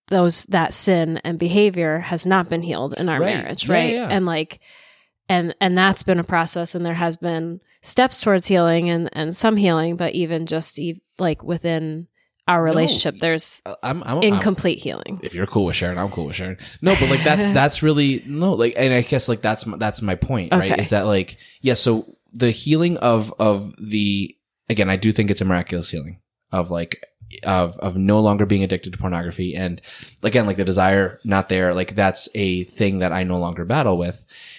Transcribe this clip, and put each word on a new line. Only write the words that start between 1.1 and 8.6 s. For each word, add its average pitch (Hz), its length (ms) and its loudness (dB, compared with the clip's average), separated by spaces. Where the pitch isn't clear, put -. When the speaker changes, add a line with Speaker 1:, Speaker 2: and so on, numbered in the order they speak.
Speaker 1:
and 170 200 -6
behavior 175 640 2
has 170 260 -4
not 185 220 2
been 170 140 -2
healed 139 360 -6
in 180 100 -2
our 151 120 0
Speaker 2:
Right. 180 160 0
Speaker 1:
marriage, - 320 -8
Speaker 2:
Yeah, 285 60 2
Speaker 1:
right? 170 180 2
Speaker 2:
yeah. 240 180 -4
Speaker 1:
And, 190 160 0
like, 160 340 -4
and, 175 320 0
and 180 180 2
that's 190 240 2
been 180 160 2
a 175 60 -2
process, 170 500 -2
and 175 100 -4
there 170 100 -4
has 170 220 -2
been 170 440 -6
steps - 380 0
towards 190 260 2
healing 170 440 2